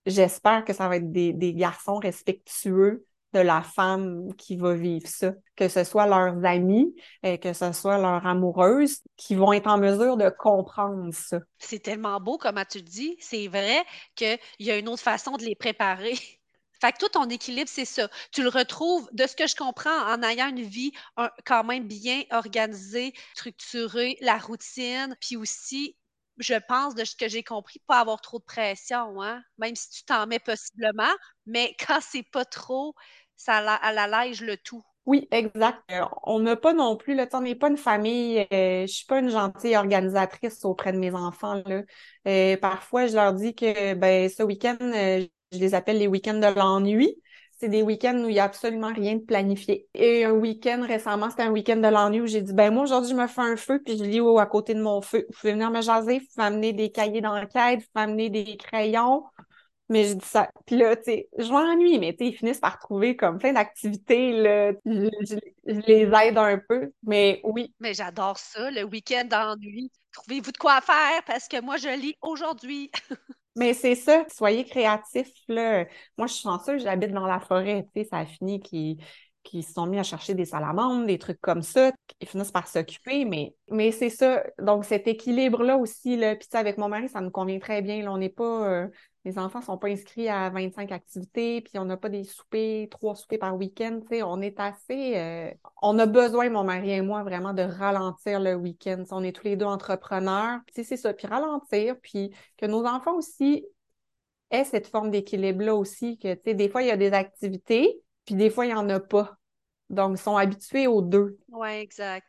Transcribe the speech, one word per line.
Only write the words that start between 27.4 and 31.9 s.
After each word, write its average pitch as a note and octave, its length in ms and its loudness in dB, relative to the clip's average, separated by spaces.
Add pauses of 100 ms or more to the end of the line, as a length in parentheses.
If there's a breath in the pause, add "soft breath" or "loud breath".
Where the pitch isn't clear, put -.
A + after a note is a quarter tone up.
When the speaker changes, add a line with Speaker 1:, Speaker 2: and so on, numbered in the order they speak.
Speaker 2:
compris, - 440 -12
pas B3 140 6
avoir A3 180 -2
trop - 200 -14
de - 40 -20
pression, G#3 800 -6
hein, A#3 200 -8 (160)
même A3+ 200 -6
si - 120 -12
tu - 140 -18
t'en A3 240 0
mets A#3 120 -2
possiblement, A3 760 -2 (320 loud breath)
mais A#3 320 -4 (100)
quand D#4 140 2